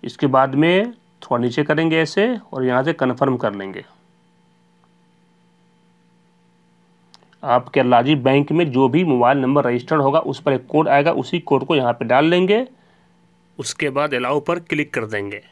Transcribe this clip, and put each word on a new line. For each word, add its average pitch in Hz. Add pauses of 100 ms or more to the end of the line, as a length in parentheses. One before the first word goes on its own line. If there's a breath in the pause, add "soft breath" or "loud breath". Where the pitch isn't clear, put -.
इसके -
बाद 135
में 180 (300)
थोड़ा -
नीचे 123
करेंगे 160
ऐसे 160 (280)
और 131
यहाँ 127
से 160
कन्फर्म 131
कर 110
लेंगे। 98 (3500)
आपके 123
अल 127
राजही 123
बैंक 139
में 165
जो 131
भी 156
मोबाइल 131
नंबर 135
रजिस्टर्ड 123
होगा 139
उस -
पर 143
एक 127
कोड 151
आएगा, 143
उसी 139
कोड 135
को 160
यहाँ 123
पे 117
डाल 127
लेंगे। 185 (920 soft breath)
उसके 143
बाद 143
अलाउ 127
पर 170
क्लिक 151
कर 113
देंगे। 104 (100)